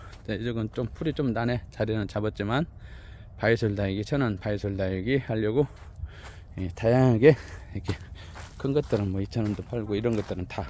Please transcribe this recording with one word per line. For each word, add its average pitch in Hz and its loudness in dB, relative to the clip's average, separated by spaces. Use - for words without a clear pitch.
이제 110 -2
이쪽은 113 -2
좀 127 -2
풀이 160 -2
좀 135 0
나네. 117 0
자리는 110 0
잡았지만, 107 0
바이솔 110 4
다육이, 101 0
천 143 0
원 110 2
바이솔 101 -2
다육이 95 0
하려고, 117 2
예, 92 -2
다양하게 120 6
이렇게 - -2
큰 139 0
것들은 107 2
뭐, 98 0
이천 110 0
원도 104 0
팔고, 104 -4
이런 113 2
것들은 92 -2
다 - -6